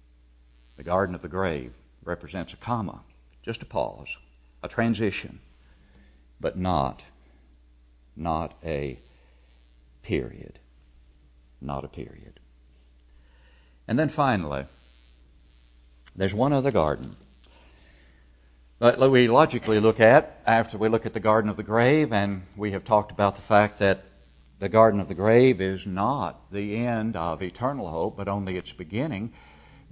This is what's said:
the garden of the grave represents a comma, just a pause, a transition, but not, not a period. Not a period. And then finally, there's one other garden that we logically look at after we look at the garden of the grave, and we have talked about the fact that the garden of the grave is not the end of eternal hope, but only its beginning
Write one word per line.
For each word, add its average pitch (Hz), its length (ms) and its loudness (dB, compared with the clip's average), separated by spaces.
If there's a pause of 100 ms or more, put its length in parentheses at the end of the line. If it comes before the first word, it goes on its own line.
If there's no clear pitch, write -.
(760)
the 69 80 -20
garden 90 300 -2
of 80 80 -12
the 87 60 -12
grave 76 440 -6 (320)
represents 87 480 -10
a - 40 -20
comma, 113 440 -8 (420)
just - 200 -10
a - 40 -18
pause, 57 520 -8 (440)
a 85 60 -10
transition, 113 720 -4 (1000)
but 82 200 -6
not, 80 440 -2 (1120)
not 80 480 -6
a 71 360 -6 (1040)
period. - 560 -6 (1040)
Not 69 220 -8
a 69 40 -14
period. - 500 -18 (1500)
And 117 100 0
then 151 100 0
finally, 87 580 -2 (1500)
there's 95 200 -2
one 131 180 0
other 135 180 0
garden 76 460 0 (1600)
that 120 200 4
we 127 300 6
logically 117 520 4
look 110 200 4
at 117 440 6
after 113 320 2
we 107 120 0
look 113 180 0
at 95 80 -10
the 110 60 -4
garden 107 280 2
of 104 80 -4
the 107 60 -8
grave, 123 500 2
and 101 300 -2 (140)
we 101 160 -4
have 95 120 -6
talked 107 280 2
about 101 240 0
the - 60 -18
fact 104 360 2
that 98 240 2 (560)
the 98 100 -6
garden 107 320 6
of 90 80 -6
the 95 60 -8
grave 110 460 4
is 95 260 -4
not 101 680 -6
the 101 240 -6
end 113 400 -4
of 82 260 -6
eternal 117 460 -6
hope, 82 280 -6
but 101 120 -8
only 98 280 -6
its - 160 -12
beginning 107 600 -8 (600)